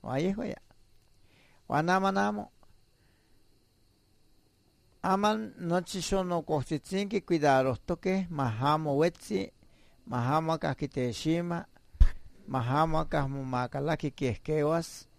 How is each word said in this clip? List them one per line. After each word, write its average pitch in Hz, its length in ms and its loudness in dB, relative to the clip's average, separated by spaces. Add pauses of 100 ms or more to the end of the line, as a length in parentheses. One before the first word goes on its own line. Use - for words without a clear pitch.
uan 131 180 -4
yehua 196 260 -2
ya. - 160 -10 (1040)
Uan 151 220 0
aman 190 280 2
amo. 208 340 -2 (2500)
Aman 208 560 0
nochi 175 440 -2
xonocohtzitzin 175 1040 -2
que 196 160 -2
cuidarohtoqueh, 151 1040 2
mas 139 300 0
amo 147 360 2
uetzi, 139 560 0 (540)
mas 120 200 -2
amo 160 260 2
acah 151 220 -2
quitexima, 156 920 -2 (800)
mas 131 220 -2
amo 156 300 2
acah 151 300 -2
momacalaki 139 840 -4
quiehqueuas 151 960 -2 (100)